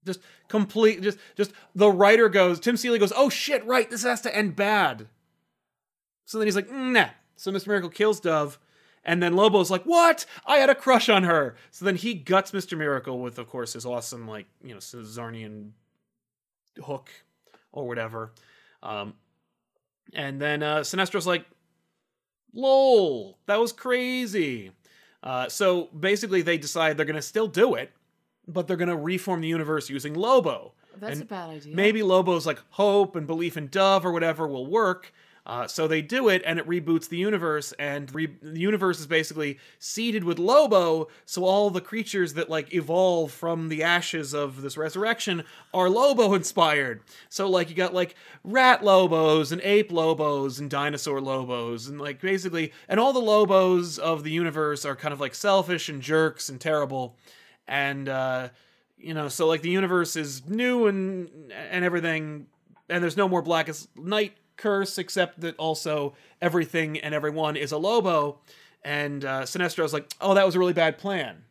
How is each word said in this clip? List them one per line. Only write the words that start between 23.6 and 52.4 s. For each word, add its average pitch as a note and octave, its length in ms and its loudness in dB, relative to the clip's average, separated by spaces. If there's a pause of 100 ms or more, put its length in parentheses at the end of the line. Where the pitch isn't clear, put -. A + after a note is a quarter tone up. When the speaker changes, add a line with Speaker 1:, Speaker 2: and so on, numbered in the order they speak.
Speaker 1:
crazy." A3 1000 -4 (520)
Uh, B2+ 260 -4
so F3+ 380 0
basically F#3+ 560 0
they E3+ 140 0
decide D#3 380 0
they're D3+ 100 0
gonna D3+ 160 -4
still A3 260 -2
do G#3 260 2
it, B2+ 180 -6 (560)
but E3+ 200 -6
they're F#3 100 -4
gonna F3 180 -2
reform F3 460 -4
the D#3+ 60 -4
universe D#3+ 420 -2
using C#3 240 -8
Lobo. F3 600 0 (220)
Speaker 2:
That's G3+ 180 -12
Speaker 1:
And D3 100 -8
Speaker 2:
a - 20 -12
bad F3+ 240 -10
idea. D3+ 260 -14
Speaker 1:
maybe G#3+ 280 2
Lobo's, F#3 420 2
like, D#3 140 -2 (100)
"Hope G3 460 2
and D#3 120 -6
belief E3 300 -4
in D3+ 100 -8
Dove F#3+ 380 2
or F3+ 60 0
whatever E3 360 -2
will C3+ 200 -6
work." F#3+ 440 0 (340)
Uh, A#2+ 200 -6
so D#3+ 220 -2
they D#3+ 140 0
do E3 260 0
it, F#3 180 4
and E3 140 -2
it D#3 80 -8
reboots E3 400 0
the E3+ 80 -10
universe, E3+ 640 -2
and C#3+ 340 -8
re-, D#3 280 -6
the D#3 180 -12
universe F#3 400 0
is D3+ 80 -14
basically D#3 500 -2 (220)
seeded A3 460 -4
with E3+ 140 -2
Lobo, F#3 680 4 (180)
so F3+ 200 -4
all G3+ 240 4
the F3+ 100 -2
creatures F#3+ 540 -4
that, E3 160 -4
like, D#3 240 -4
evolve E3 580 2
from E3 380 -6
the D#3 120 -4
ashes D#3+ 520 0
of C#3 280 -4
this C3+ 140 -10
resurrection F3+ 720 -4 (280)
are F#3 160 4
Lobo-inspired. F#3+ 1120 2 (280)
So, G3 200 -4
like, F3+ 200 2
you E3 60 -16
got, F#3 180 0
like, F3+ 220 -2 (280)
rat B3+ 400 4
Lobos D#3+ 720 6
and F3 80 -6
ape G#3 280 2
Lobos D3 720 0
and C#3+ 100 -10
dinosaur C#3+ 520 -4
Lobos, B2 640 -6
and, C#3+ 140 -12
like, C#3+ 180 -10
basically, F3 540 -4 (160)